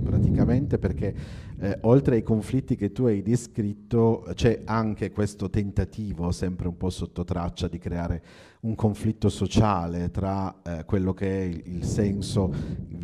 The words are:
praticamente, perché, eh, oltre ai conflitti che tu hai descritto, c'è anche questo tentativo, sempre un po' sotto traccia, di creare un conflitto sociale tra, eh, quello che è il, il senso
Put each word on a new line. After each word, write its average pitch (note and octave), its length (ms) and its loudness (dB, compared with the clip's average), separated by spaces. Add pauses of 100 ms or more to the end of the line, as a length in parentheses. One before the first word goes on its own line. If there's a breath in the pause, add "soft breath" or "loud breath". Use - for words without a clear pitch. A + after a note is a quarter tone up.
praticamente, - 760 4
perché, F#2+ 360 -2 (460 loud breath)
eh, G2 220 -2
oltre C3+ 320 6
ai A2 80 2
conflitti A#2+ 520 0
che G#2 160 0
tu B2+ 140 -2
hai G#2+ 160 4
descritto, A2+ 1120 2
c'è A2 320 2
anche G#2+ 460 -2
questo G#2 400 -2
tentativo, F#2+ 800 -2
sempre F2+ 380 -4
un F2 100 -6
po' F#2+ 100 -2
sotto F2+ 340 -6
traccia, F2 460 -4
di E2 100 -8
creare E2+ 440 -4 (380 loud breath)
un A2+ 160 -4
conflitto G#2+ 520 0
sociale F2 840 2
tra, F#2+ 520 -4
eh, E2 220 -6
quello F#2+ 280 2
che G2 140 -4
è F#2+ 160 0
il, F2 240 -4
il F2 180 -6
senso G2 680 0 (540 loud breath)